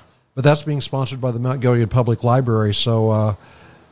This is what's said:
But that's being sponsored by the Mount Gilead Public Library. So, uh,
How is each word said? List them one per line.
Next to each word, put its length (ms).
But 120
that's 160
being 180
sponsored 400
by 120
the 80
Mount 200
Gilead 320
Public 320
Library. 500
So, 380
uh, 240